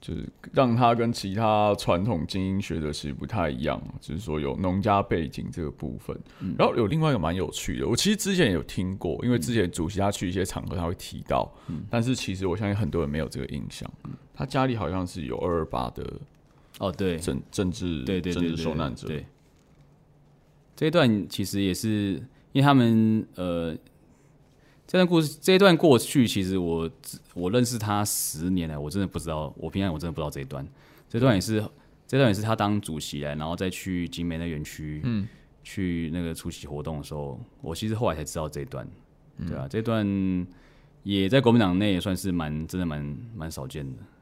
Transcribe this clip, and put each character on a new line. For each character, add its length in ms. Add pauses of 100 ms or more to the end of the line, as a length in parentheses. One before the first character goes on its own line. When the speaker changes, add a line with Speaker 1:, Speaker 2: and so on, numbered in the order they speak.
Speaker 1:
就 140
是 140 (240)
让 240
他 180
跟 160
其 220
他 440
传 280
统 220
精 200
英 140
学 180
者 140
其 160
实 60
不 100
太 240
一 140
样， 200 (200)
就 120
是 60
说 180
有 200
农 240
家 200
背 240
景 240
这 140
个 60
部 260
分。 180 (260)
Speaker 2:
嗯。 180
Speaker 1:
然 100
后 80
有 100
另 140
外 80
一 60
个 40
蛮 160
有 160
趣 280
的， 100
我 80
其 140
实 60
之 200
前 160
有 120
听 340
过， 260
因 60
为 80
之 160
前 160
主 180
席 100
他 140
去 160
一 20
些 140
场 220
合 100
他 80
会 120
提 300
到， 240 (180)
Speaker 2:
嗯。 200
Speaker 1:
但 140
是 120
其 200
实 120
我 80
相 140
信 80
很 140
多 100
人 80
没 80
有 100
这 140
个 60
印 240
象。 200 (140)
Speaker 2:
嗯。 60 (240)
Speaker 1:
他 100
家 220
里 100
好 140
像 160
是 180
有 140
二 220
二 40
八 280
的 120 (760)
Speaker 2:
哦， 120
对。 240
Speaker 1:
政-， 240 (100)
政 220
治， 300
Speaker 2:
对， 180
对， 140
对， 80
Speaker 1:
政 140
治 60
受 120
难 200
者。 140
Speaker 2:
对， 120
对。 60 (1500)
这 120
一 20
段 400
其 160
实 160
也 100
是， 500 (300)
因 80
为 0
他 140
们， 520 (100)
呃， 380 (1120)
这 120
段 80
故 120
事， 220
这 140
一 40
段 160
过 240
去， 300
其 140
实 160
我， 320 (420)
我 180
认 140
识 140
他 260
十 460
年 180
来， 80
我 140
真 100
的 60
不 120
知 120
道， 260
我 140
平 120
常 100
我 60
真 80
的 60
不 80
知 20
道 60
这 120
一 40
段。 200 (440)
这 100
段 160
也 60
是， 180
Speaker 1:
嗯。 120 (360)
Speaker 2:
这 120
段 100
也 60
是 80
他 120
当 260
主 200
席 220
来， 120
然 140
后 80
再 140
去 380
景 180
美 100
那 100
园 160
区， 420
Speaker 1:
嗯。 220 (360)
Speaker 2:
去 500
那 80
个 140
出 160
席 160
活 160
动 160
的 40
时 120
候， 260 (220)
我 120
其 140
实 60
后 160
来 40
才 80
知 160
道 80
这 140
一 60
段。 200 (520)
Speaker 1:
嗯。 100
Speaker 2:
对 80
啊， 120
这 120
段 260 (960)
也 260
在 120
国 100
民 80
党 200
内 160
也 60
算 140
是 160
蛮， 360
真 120
的 60
蛮， 320 (180)
蛮 160
少 160
见 200
的。 120 (240)